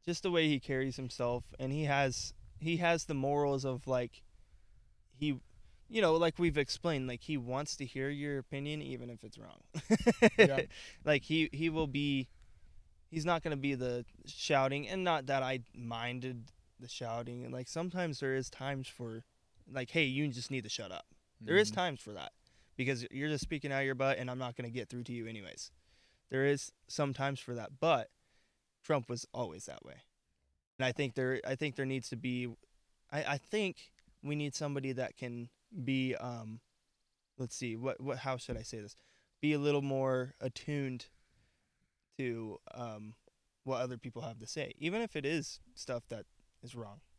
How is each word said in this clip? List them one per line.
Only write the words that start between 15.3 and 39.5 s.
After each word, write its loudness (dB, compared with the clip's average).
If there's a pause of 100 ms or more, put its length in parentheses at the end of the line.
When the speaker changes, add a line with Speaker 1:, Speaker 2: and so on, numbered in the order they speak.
Speaker 1:
I 0 (140)
minded -6 (280)
the -16
shouting. -6
And, -8
like, -6
sometimes -2
there 2
is 0
times -4
for, -8 (460)
like, -4
"Hey, 6
you 2
just -4
need -2
to -8
shut -6
up." -10 (340)
There 4
is 8
Speaker 2:
Mm-hmm. -4
Speaker 1:
times 0
for -12
that, -10 (440)
because 0
you're -4
just 0
speaking -4
out 2
of 2
your 2
butt, 2
and -2
I'm -4
not -4
gonna -6
get -6
through -6
to -8
you -4
anyways. -10 (600)
There 2
is 2 (160)
some 0
times -2
for -8
that, -8
but 4 (720)
Trump 2
was -4
always -8
that -12
way. -18 (760)
And 0
I 4
think -2
there, 2
I 0
think -2
there -2
needs -2
to -6
be, -2 (640)
I, -2 (100)
I -4
think -2 (300)
we -2
need -2
somebody -2
that -4
can -8 (360)
be, 2
um, -6 (800)
let's -4
see, -2
what, -2
what, -2
how -2
should -6
I -8
say -10
this? -14 (440)
Be 4